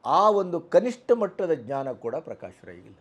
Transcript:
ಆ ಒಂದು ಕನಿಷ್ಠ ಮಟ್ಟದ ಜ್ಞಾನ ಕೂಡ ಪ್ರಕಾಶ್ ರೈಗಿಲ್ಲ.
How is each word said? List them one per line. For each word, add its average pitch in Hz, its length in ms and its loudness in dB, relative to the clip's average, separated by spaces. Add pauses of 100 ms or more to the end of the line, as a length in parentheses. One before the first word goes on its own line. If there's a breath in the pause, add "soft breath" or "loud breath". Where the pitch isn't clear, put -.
ಆ 175 240 6
ಒಂದು 185 300 0
ಕನಿಷ್ಠ 220 520 0
ಮಟ್ಟದ 196 420 0
ಜ್ಞಾನ 135 380 -6
ಕೂಡ 117 240 -8
ಪ್ರಕಾಶ್ 104 500 -14
ರೈಗಿಲ್ಲ. 92 360 -20